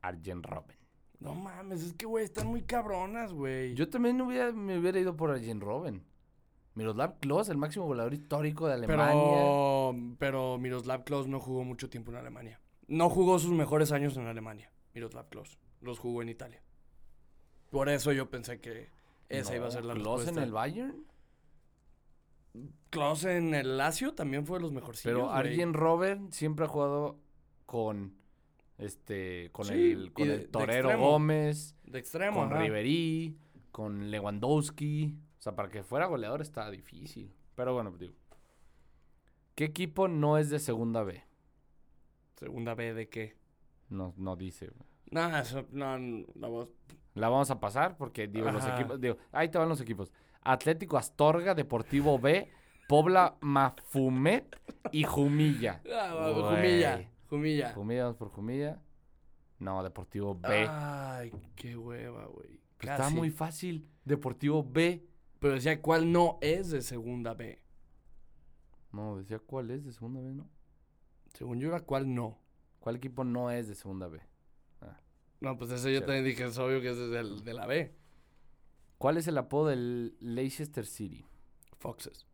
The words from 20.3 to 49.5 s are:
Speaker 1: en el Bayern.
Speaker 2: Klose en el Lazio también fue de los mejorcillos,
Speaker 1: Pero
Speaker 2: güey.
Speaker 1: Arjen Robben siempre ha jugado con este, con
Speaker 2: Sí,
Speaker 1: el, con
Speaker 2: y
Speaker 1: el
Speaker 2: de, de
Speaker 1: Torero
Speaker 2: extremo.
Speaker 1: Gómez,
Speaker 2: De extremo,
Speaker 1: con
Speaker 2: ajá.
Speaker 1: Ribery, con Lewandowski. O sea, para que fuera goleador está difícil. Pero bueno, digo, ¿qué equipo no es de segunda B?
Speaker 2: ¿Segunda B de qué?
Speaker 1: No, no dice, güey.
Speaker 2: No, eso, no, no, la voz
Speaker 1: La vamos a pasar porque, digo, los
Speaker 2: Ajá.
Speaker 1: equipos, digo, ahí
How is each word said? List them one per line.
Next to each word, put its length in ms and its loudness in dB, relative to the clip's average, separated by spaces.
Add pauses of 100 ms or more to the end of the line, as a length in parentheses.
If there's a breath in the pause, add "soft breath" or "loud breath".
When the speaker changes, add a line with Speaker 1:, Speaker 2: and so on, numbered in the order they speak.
Speaker 1:
en 60 0
el 60 -4
Bayern. 540 -4 (1800)
Speaker 2:
Klose 480 2
en 160 2
el 240 2
Lazio 360 0
también 300 -2
fue 140 -4
de 40 -2
los 100 -4
mejorcillos, 420 -4
Speaker 1:
Pero 140 2
Speaker 2:
güey. 100 0
Speaker 1:
Arjen 340 2
Robben 600 2
siempre 340 0
ha 20 0
jugado 500 0 (480)
con 500 -2 (640)
este, 720 -8
con 140 -6
Speaker 2:
Sí, 260 4
Speaker 1:
el, 200 -6
con 140 0
Speaker 2:
y 40 2
Speaker 1:
el 60 0
Speaker 2:
de, 80 -4
de 40 -16
Speaker 1:
Torero 400 2
Speaker 2:
extremo. 220 6
Speaker 1:
Gómez, 720 2
Speaker 2:
De 140 -10
extremo, 420 -2
Speaker 1:
con 120 0
Speaker 2:
ajá. 100 2
Speaker 1:
Ribery, 760 0 (320 loud breath)
con 400 -6
Lewandowski. 1040 0 (220)
O 40 -20
sea, 120 -6
para 140 -4
que 140 -10
fuera 240 0
goleador 360 -4
está 280 -10
difícil. 600 -16 (220)
Pero 200 0
bueno, 220 -2
digo, 180 -14 (1400 soft breath)
¿qué 100 -2
equipo 440 0
no 300 4
es 120 2
de 80 -2
segunda 460 0
B? 180 -8 (1120)
Speaker 2:
¿Segunda 380 -8
B 200 -6
de 140 -8
qué? 280 -8 (520)
Speaker 1:
No, 280 -6
no 200 -4
dice, 320 -10
güey. 200 -20 (220)
Speaker 2:
No, 280 0
eso, 320 -6
no, 280 -4
no, 360 -6
la 140 -10
voz 200 -6 (460)
Speaker 1:
La 140 2
vamos 220 4
a 100 -2
pasar 360 0
porque, 300 -6
digo, 240 -2
los 140 -2
Speaker 2:
Ajá. 160 0
Speaker 1:
equipos, 200 -4
digo, 180 0 (120)
ahí 200 0